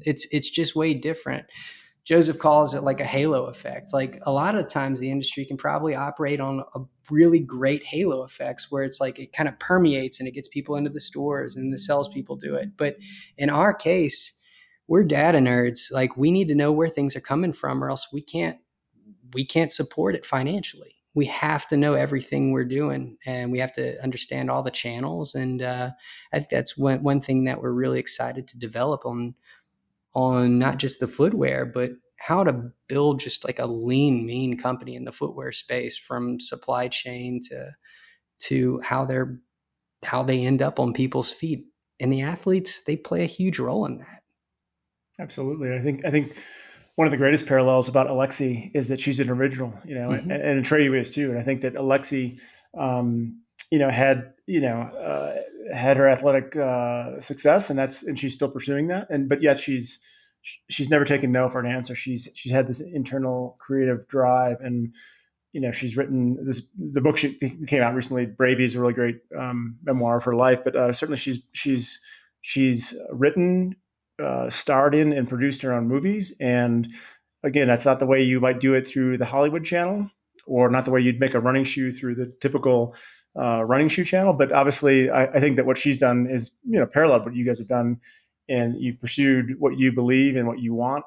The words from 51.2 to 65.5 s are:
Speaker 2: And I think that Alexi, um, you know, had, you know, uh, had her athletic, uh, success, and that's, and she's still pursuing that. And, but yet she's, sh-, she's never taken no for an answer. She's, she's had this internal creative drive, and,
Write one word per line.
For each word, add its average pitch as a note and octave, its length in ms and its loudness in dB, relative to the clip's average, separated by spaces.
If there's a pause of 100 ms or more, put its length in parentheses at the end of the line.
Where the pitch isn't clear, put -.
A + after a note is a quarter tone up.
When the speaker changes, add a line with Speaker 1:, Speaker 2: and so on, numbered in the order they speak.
Speaker 2:
And A#2+ 80 -2
I A#2 40 -4
think C3 200 -2
that B2+ 120 -4
Alexi, C3+ 640 -2 (380)
um, A#2+ 640 -2 (280)
you D#3+ 80 4
know, C#3 120 4
had, B2+ 420 2 (140)
you F3+ 140 0
know, A#2 200 -2
uh, D2 540 -6 (400)
had C3 220 4
her C#3 120 8
athletic, C3+ 480 4
uh, B2 640 -2
success, D#3 500 2
and C#3 80 -2
that's, C3+ 240 -4
and C#3 160 -8
she's C3 160 -6
still C#3 140 -2
pursuing C#3 400 -4
that. F#3 220 -6
And, C#3 180 -2
but C#3+ 140 2
yet C#3 160 6
she's, B2+ 420 -6 (420)
sh-, - 160 -18 (120)
she's C3+ 180 -4
never D3 160 4
taken C#3 280 2
no B2+ 160 2
for B2+ 100 -4
an A#2+ 80 -4
answer. B2 280 -6
She's, A#2+ 400 -8
she's - 180 -6
had C3 160 2
this B2+ 120 -4
internal C3 800 -6
creative C3 480 0
drive, B2+ 540 2
and, A#2+ 340 -4 (580)